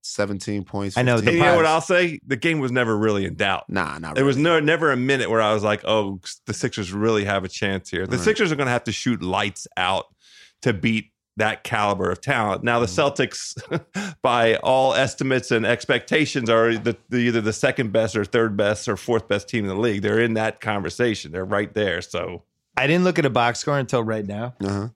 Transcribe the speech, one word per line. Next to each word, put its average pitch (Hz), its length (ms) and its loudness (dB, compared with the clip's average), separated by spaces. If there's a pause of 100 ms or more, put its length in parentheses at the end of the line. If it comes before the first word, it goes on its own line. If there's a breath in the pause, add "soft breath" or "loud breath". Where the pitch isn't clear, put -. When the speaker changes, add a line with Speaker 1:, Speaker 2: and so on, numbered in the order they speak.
Speaker 1:
Seventeen 101 600 -4
points, 98 320 -6
Speaker 2:
I 127 60 2
know, 123 140 4
Speaker 1:
fifteen? 110 120 2
Speaker 3:
And 170 100 2
you - 60 6
know 175 120 6
what 165 100 4
Speaker 2:
Pirates. 160 240 0
Speaker 3:
I'll 180 80 4
say? 175 280 0
The 135 100 -2
game 160 220 0
was 131 140 -2
never 120 240 2
really 104 300 2
in 87 80 -6
doubt. 98 340 -2
Speaker 1:
Nah, 78 300 -4
not 80 160 -10
Speaker 3:
There 135 100 2
was 135 120 4
Speaker 1:
really. 143 120 2
Speaker 3:
no, 170 120 4
never 151 320 2
a 127 40 2
minute 127 320 0
where 113 140 2
I 107 100 4
was 107 100 0
like, 107 220 0
"Oh, 98 360 0 (260)
the 110 80 -4
Sixers 107 360 -4
really 104 360 2
have 98 180 0
a 92 40 -8
chance 95 420 -4
here." 90 160 -4
The 117 100 -2
Speaker 1:
Right. - 80 -2
Speaker 3:
Sixers 214 260 2
are 151 60 -2
gonna 135 140 -2
have 123 140 0
to 113 80 -4
shoot 117 300 -2
lights 95 440 -4 (100)
out 92 300 -2 (560 loud breath)
to 127 100 0
beat 110 400 -2 (240)
that 107 280 -2
caliber 101 460 0
of 90 120 -6
talent. 110 420 0
Now, 120 160 2
the 117 60 0
Speaker 1:
Mm-hmm. 139 360 0
Speaker 3:
Celtics, - 960 -8
<laughs> - 40 -20
by 117 340 4
all 131 380 2
estimates 131 560 0
and 113 160 2
expectations, 123 840 0
are 113 300 4
the, 110 180 -2 (140)
the, 123 80 0
either 120 240 2
the 107 100 0
second 123 400 -2
best 110 240 2
or 104 80 0
third 113 320 2
best 104 320 0
or 104 80 0
fourth 113 320 -2
best - 220 -2
team 110 140 -2
in 98 40 -2
the 95 120 -2
league. 110 200 0
They're 104 200 2
in 117 140 2
that 110 280 -2
conversation. 104 680 -2
They're 92 120 -6
right 101 300 -2
there. 95 260 0
So 87 440 -8 (300)
Speaker 2:
I 127 120 0
didn't 175 180 2
look 175 140 2
at 151 80 2
a 131 40 2
box 120 280 2
score 143 200 -2
until 127 240 0
right 110 240 -4
now. 110 280 -8 (100)
Speaker 1:
Uh-huh. 101 320 -2